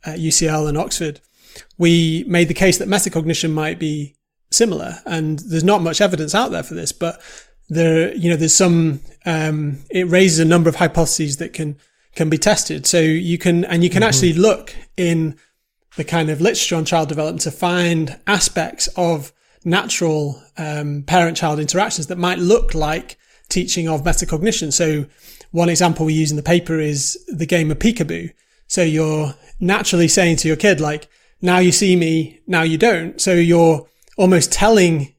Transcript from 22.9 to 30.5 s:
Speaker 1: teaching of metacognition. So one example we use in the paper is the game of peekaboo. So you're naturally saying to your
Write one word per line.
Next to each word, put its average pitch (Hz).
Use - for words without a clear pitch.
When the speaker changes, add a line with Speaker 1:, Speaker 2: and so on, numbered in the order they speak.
Speaker 1:
teaching 180
of 156
metacognition. 165
So 151
one 170
example 165
we 156
use 156
in 151
the 147
paper 170
is 151
the 165
game 160
of 151
peekaboo. 165
So -
you're 156
naturally 180
saying 170
to 160
your 156